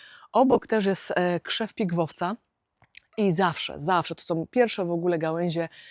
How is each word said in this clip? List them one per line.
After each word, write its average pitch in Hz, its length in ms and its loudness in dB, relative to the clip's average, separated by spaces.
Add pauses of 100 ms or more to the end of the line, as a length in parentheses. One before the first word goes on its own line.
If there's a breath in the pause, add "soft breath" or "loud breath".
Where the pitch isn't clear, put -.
(320 loud breath)
Obok 254 360 4
też 214 180 0
jest, - 300 -2
e, 175 240 2
krzew - 340 -6
pigwowca. 175 640 -2 (840)
I 202 140 4
zawsze, 165 480 0
zawsze 165 360 0
to - 60 -20
są 165 300 -4
pierwsze 220 340 2
w 170 60 -2
ogóle 170 260 0
gałęzie, 165 520 -2 (220 loud breath)